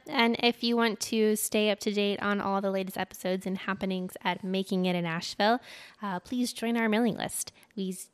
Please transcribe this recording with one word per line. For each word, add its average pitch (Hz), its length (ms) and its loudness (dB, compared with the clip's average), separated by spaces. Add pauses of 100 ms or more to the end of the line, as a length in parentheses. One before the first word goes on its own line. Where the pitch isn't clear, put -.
and 233 340 2
if 240 220 2
you 233 120 2
want 233 240 2
to 214 360 2
stay 214 340 2
up 196 100 0
to 214 120 0
date 202 280 0
on 202 220 0
all 196 180 0
the 196 120 0
latest 190 260 -4
episodes 190 480 -4
and 190 100 -2
happenings 190 580 -4 (100)
at 185 200 -2
Making 190 400 0
It 180 120 2
in 175 100 0
Asheville, 202 520 2 (440)
uh, 196 180 -4
please 247 320 -2
join 233 240 -2
our 226 120 2
mailing 214 280 4
list. - 340 -4 (240)
We 190 160 -4
s-, - 240 -10